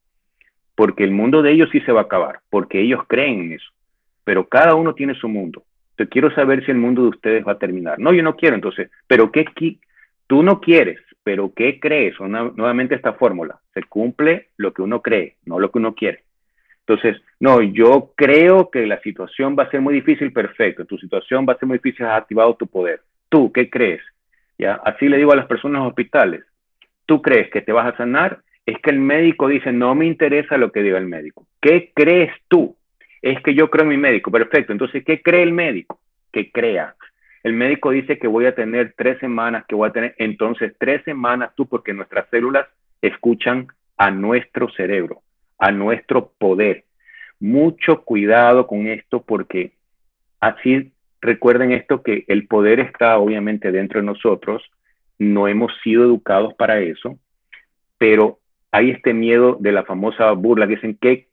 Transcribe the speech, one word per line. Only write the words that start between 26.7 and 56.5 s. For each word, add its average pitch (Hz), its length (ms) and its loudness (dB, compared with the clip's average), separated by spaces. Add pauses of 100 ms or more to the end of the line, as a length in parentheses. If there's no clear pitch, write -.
"¿Tú 151 160 2
crees 123 280 2
que 104 120 -4
te 107 120 -4
vas 117 200 0
a - 40 -14
sanar?". 127 440 -2 (240)
"Es 113 140 -6
que 151 120 -2
el 139 80 0
médico 147 500 2
dice". 135 240 -2
"No 123 220 0
me 160 100 0
interesa 147 520 -2
lo 117 140 0
que 104 120 -2
diga 95 140 0
el 92 100 -6
médico. 78 380 -14 (140)
¿Qué 170 340 2
crees 165 380 2 (160)
tú?". 170 300 2 (440)
"Es 131 200 -4
que 143 120 0
yo 151 160 4
creo 156 140 2
en 156 60 2
mi 143 80 0
médico". 120 340 0
"Perfecto, 113 400 0
entonces, 131 320 -6
¿qué 156 180 -2
cree 175 220 2
el 170 100 0
médico?". 156 460 -6 (320)
"Que 107 200 -8
crea. 107 440 -4 (480)
El 113 100 -4
médico 135 380 -2
dice 135 280 -2
que 123 80 -4
voy 113 180 0
a 127 100 0
tener 113 420 -4
tres 127 220 -2
semanas, 117 480 -6
que 107 80 -8
voy 107 140 0
a - 20 -18
tener". 120 260 -6
"Entonces, 110 600 -6
tres 139 260 -2
semanas 123 520 -4
tú, 139 120 -4
porque 113 260 -8
nuestras 98 360 -8
células 131 380 -2 (340)
escuchan 120 680 -2 (300)
a 98 140 2
nuestro 110 580 -4
cerebro, 92 520 -6 (360)
a - 140 0
nuestro 117 640 -2
poder". 98 480 0 (540)
Mucho 151 640 0
cuidado 120 640 2
con 107 200 -6
esto, 110 340 -8
porque 95 500 -6 (680)
así 131 520 -2 (300)
recuerden 123 500 2
esto: 127 320 -2
que 104 240 -4
el 104 200 -2
poder 107 320 2
está 117 380 0
obviamente 104 540 -2
dentro 95 280 -4
de 101 60 -4
nosotros, 104 580 -4 (540)
no 101 320 0
hemos 117 240 -2 (100)
sido 117 220 4
educados 107 480 0